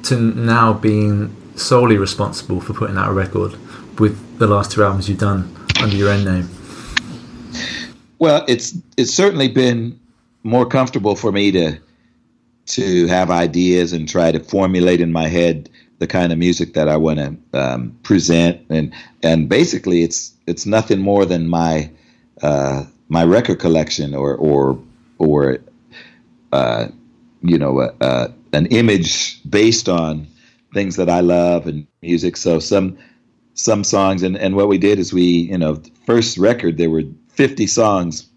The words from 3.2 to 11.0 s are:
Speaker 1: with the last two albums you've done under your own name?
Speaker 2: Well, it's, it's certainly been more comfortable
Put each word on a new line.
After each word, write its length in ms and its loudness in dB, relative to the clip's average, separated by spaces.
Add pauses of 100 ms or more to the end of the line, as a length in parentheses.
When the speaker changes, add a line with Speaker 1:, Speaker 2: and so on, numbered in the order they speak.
Speaker 1:
with 380 0
the 100 2
last 240 0
two 120 2
albums 260 -2
you've 100 -2
done 360 -2 (260)
under 140 0
your 140 2
own 140 0
name? 260 -2 (1700)
Speaker 2:
Well, 280 2
it's, 280 -2 (220)
it's 160 0
certainly 340 2
been 520 0 (440)
more 220 2
comfortable 500 0